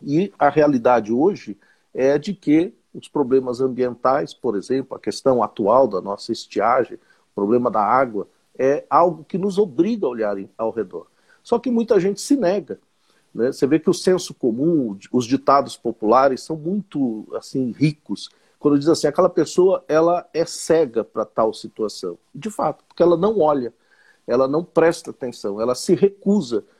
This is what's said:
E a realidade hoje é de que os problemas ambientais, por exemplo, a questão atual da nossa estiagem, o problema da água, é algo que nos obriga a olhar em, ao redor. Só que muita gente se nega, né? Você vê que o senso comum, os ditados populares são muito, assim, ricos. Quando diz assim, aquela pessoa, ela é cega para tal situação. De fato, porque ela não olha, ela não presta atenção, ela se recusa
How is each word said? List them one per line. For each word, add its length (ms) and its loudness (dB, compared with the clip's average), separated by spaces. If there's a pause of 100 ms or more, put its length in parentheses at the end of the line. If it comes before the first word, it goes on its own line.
E 340 -2
a 120 2
realidade 640 2
hoje 440 -2 (380)
é 240 2
de 160 -6
que 400 0 (180)
os 140 -18
problemas 540 0
ambientais, 760 -2
por 220 -4
exemplo, 400 -4
a 40 -16
questão 400 0
atual 460 2
da 140 -4
nossa 320 -8
estiagem, 640 -2
o 400 -20
problema 340 0
da 100 0
água, 460 0 (320)
é 300 0
algo 360 2
que 120 -8
nos 220 -2
obriga 480 0
a 40 -2
olhar 280 -4
em, 180 -12
ao 140 -2
redor. 360 -8 (360)
Só 160 -2
que 120 -4
muita 300 2
gente 200 -2
se 160 2
nega, 420 -2 (560)
né? 180 0
Você 140 0
vê 120 4
que 120 2
o 40 2
senso 380 0
comum, 640 0 (160)
os 140 0
ditados 500 2
populares 640 0
são 140 -8
muito, 800 -6
assim, 380 -6
ricos. 580 -4 (280)
Quando 200 2
diz 100 2
assim, 180 2
aquela 220 2
pessoa, 600 2
ela 440 2
é 120 -2
cega 600 0
para 200 -6
tal 280 0
situação. 640 -8 (180)
De 140 -10
fato, 380 -4
porque 160 -4
ela 140 6
não 240 0
olha, 340 0 (520)
ela 220 0
não 160 -2
presta 460 0
atenção, 500 -8
ela 140 0
se 200 0
recusa 720 0 (160)